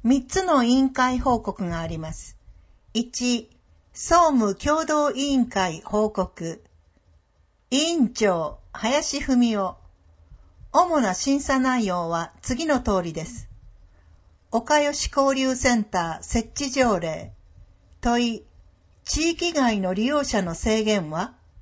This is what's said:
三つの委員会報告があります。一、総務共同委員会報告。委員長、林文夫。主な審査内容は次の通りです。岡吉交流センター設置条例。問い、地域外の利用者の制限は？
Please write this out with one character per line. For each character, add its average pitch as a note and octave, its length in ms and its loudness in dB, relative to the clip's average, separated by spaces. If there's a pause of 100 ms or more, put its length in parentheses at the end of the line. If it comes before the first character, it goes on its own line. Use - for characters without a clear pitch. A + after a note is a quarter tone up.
三 B3+ 240 2
つ F#4+ 160 -2
の D4 220 4
委 A#3 60 4
員 C4 180 4
会 B3+ 280 0
報 B3 220 2
告 G3 260 -6
が E3+ 140 -4
あ E3 80 -6
り D#3+ 100 -6
ま D#3+ 140 -10
す。 - 240 -16 (580)
一、 B3 560 -2 (440)
総 E4 400 4
務 G#3 220 2
共 D4+ 280 0
同 D4+ 280 0
委 C4 100 -6
員 C4+ 240 2
会 F#3 400 -2
報 G#3+ 260 0
告。 F3+ 500 -6 (1080)
委 B3 80 0
員 D#4 320 2
長、 F3 500 -2 (140)
林 C#4 480 -2
文 A#3+ 340 2
夫。 F#3+ 220 -4 (960)
主 E4 260 4
な G3+ 140 2
審 C#4 260 0
査 C4+ 200 0
内 B3+ 260 2
容 F3 240 -2
は E3 320 -4
次 C4 240 -4
の C#4 160 2
通 G3 200 0
り E3+ 120 -6
で D#3+ 100 -6
す。 - 240 -14 (1040)
岡 D4 300 2
吉 D4 340 -2
交 C4+ 240 2
流 C4 160 0
セ B3 200 2
ン G#3+ 100 0
タ E3+ 360 -4
ー - 40 -16
設 A3+ 240 -2
置 C#4 220 -6
条 B3 280 2
例。 D#3+ 320 -8 (680)
問 A#3+ 340 0
い、 - 100 -14 (600)
地 D#4+ 260 0
域 E4+ 220 -4
外 A#3+ 260 2
の F#3 140 -2
利 G#3+ 140 0
用 C#4+ 180 0
者 G#3+ 160 -2
の E3+ 140 -4
制 A3 280 0
限 G3+ 260 0
は？ E3+ 260 -6 (260)